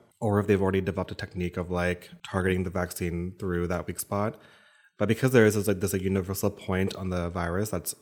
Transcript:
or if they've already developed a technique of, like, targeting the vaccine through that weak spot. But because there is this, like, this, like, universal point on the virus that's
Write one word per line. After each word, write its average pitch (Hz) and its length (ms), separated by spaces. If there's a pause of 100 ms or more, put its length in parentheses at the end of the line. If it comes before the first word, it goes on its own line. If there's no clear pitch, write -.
(220)
or 104 160
if 101 80
they've 101 140
already 95 220
developed 92 280
a 95 40
technique 90 420
of, 87 140
like, 87 400 (120)
targeting 92 420
the 87 60
vaccine 90 680
through 87 280
that 85 200
weak 90 140
spot. 104 380 (600)
But 104 100
because 123 240
there 113 140
is 104 80
this, 101 140
like, 92 120
this, 95 120
like, 95 100
universal 95 480
point 95 440
on 95 160
the 87 200
virus 87 400
that's - 320